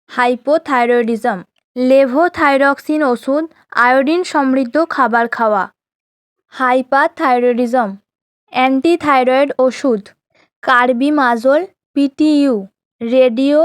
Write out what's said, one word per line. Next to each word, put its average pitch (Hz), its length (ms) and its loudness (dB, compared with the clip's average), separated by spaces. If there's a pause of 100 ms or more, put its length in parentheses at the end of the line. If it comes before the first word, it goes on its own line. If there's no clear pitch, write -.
(100)
হাইপোথাইরয়েডিজম, 240 1300 -2 (380)
লেভোথাইরক্সিন 277 1200 0 (120)
ওষুধ, 269 320 -2 (400)
আয়োডিন 269 360 2 (120)
সমৃদ্ধ 269 440 -2 (180)
খাবার 233 320 0 (100)
খাওয়া। 214 280 0 (880)
হাইপারথাইরয়েডিজম, 254 1400 0 (600)
অ্যান্টিথাইরয়েড 269 1000 0 (160)
ওষুধ, 233 360 -2 (600)
কার্বিমাজোল, 262 1000 0 (320)
পিটিইউ, 285 600 0 (460)
রেডিও 254 640 2